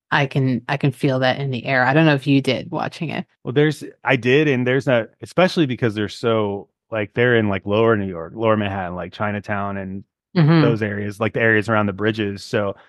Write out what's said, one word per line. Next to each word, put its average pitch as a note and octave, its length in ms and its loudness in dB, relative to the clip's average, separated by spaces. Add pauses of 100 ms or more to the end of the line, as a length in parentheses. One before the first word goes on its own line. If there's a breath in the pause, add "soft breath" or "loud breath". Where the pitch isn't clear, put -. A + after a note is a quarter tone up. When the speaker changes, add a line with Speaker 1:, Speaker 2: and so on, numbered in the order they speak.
Speaker 1:
I D3 160 0
can, C3 420 -2
I C#3+ 100 -2
can C#3 140 0
feel C3 280 -2
that B2+ 200 0
in C#3 120 -4
the A#2+ 140 -6
air." C3 200 2
I C3 80 2
don't D#3+ 140 6
know D3 80 4
if C3 100 -4
you C#3 160 4
did B2 300 -2
watching - 380 -6
it. - 160 -8 (180)
Speaker 2:
Well, C3 100 -8
there's, D3+ 300 0 (200)
I C3 120 2
did. C3 320 2
And B2+ 180 0
there's B2+ 220 0
a, A#2+ 220 0 (120)
especially F3 460 0
because A#2 260 -2
they're G#2 160 -4
so, G#2+ 600 -2 (200)
like, G#2+ 240 -6
they're A#2+ 220 4
in, G#2+ 140 2
like, G2 180 -4
lower A2+ 280 4
New G2 120 -2
York, E2 280 -10
lower A2 220 2
Manhattan, G2 380 -4
like, F2 180 -10
Chinatown G2+ 640 -6
and F#2+ 260 -10 (320)
Speaker 1:
Mm-hmm. E3 280 6
Speaker 2:
those A#2 180 2
areas, G2+ 380 -6
like, A2 140 -2
the A#2+ 80 0
areas A2 280 4
around G#2+ 160 4
the G2+ 80 -2
bridges. G#2 500 -2
So G2+ 320 -4 (140 soft breath)